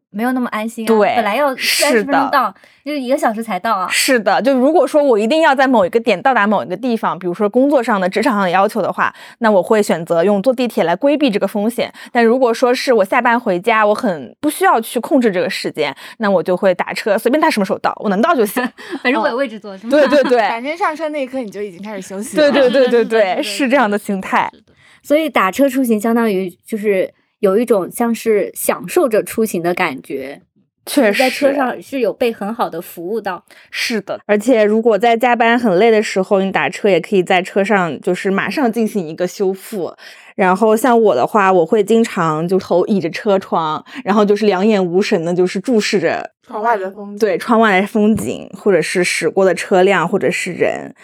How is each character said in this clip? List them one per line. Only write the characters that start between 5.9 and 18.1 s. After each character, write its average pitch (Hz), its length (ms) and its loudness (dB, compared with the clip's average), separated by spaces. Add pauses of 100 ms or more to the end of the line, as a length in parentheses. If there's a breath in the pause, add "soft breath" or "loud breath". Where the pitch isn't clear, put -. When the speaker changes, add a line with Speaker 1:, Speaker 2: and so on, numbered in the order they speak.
Speaker 2:
点 208 200 0
到 262 140 2
达 208 140 2
某 190 160 0
一 117 40 -10
个 180 80 -6
地 226 220 -4
方， 175 220 -4
比 185 80 -6
如 175 60 -2
说 208 140 -2
工 254 220 2
作 285 140 2
上 208 180 0
的、 180 80 0
职 196 140 -2
场 262 100 0
上 202 80 0
的 185 80 0
要 190 180 2
求 214 140 -4
的 170 100 -2
话， 175 220 -2 (240 loud breath)
那 220 140 0
我 190 100 4
会 214 220 2
选 175 200 -2
择 170 200 0
用 202 180 2
坐 262 100 2
地 247 160 0
铁 220 160 -2
来 170 120 0
规 285 200 2
避 277 140 2
这 196 100 -2
个 196 80 -2
风 208 220 -2
险。 196 240 -6 (180 loud breath)
但 233 140 2
如 240 140 2
果 240 120 2
说 247 220 2
是 262 180 -2
我 208 140 4
下 254 160 0
班 240 180 2
回 185 200 -2
家， 220 260 2
我 208 80 4
很 170 480 -4
不 294 80 0
需 359 160 -4
要 294 160 4
去 - 180 -6
控 262 220 0
制 226 100 2
这 180 80 -2
个 143 80 0
时 - 240 -6
间， 143 240 -4 (220 loud breath)
那 208 140 -2
我 175 100 2
就 180 160 -2
会 190 160 2
打 - 180 -6
车， - 280 -2
随 226 100 0
便 302 100 2
他 320 120 2
什 220 80 -2
么 190 60 0
时 214 60 -4
候 170 60 -4
到， - 260 -4
我 220 60 -2
能 190 100 0